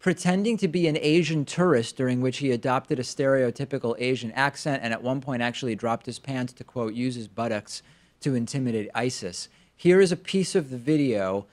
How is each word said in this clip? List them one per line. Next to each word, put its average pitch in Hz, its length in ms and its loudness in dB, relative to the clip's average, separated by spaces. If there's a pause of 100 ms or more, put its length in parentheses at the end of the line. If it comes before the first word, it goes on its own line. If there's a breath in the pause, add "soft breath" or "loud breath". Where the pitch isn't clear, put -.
pretending 190 560 2
to 196 100 0
be 165 220 2
an 151 120 2
Asian 156 440 2
tourist, 151 520 2
during 127 240 0
which 127 180 -2
he 139 120 0
adopted 131 480 0
a 123 40 -4
stereotypical 131 960 0
Asian 120 320 -2
accent 139 500 -2
and 113 100 -2
at 113 120 -4
one 131 160 -2
point 127 200 -4
actually 120 360 -2
dropped 113 280 -2
his 120 140 -10
pants 127 340 -6
to, - 120 -18
quote, 113 300 -6
"use 123 200 -2
his 110 140 -10
buttocks 110 520 -6 (400 soft breath)
to 139 140 0
intimidate 117 580 -2
isis." 117 560 -6 (280 soft breath)
Here 180 240 6
is 185 100 6
a 180 60 0
piece - 400 -2
of 143 140 0
the 127 80 -8
video 117 760 2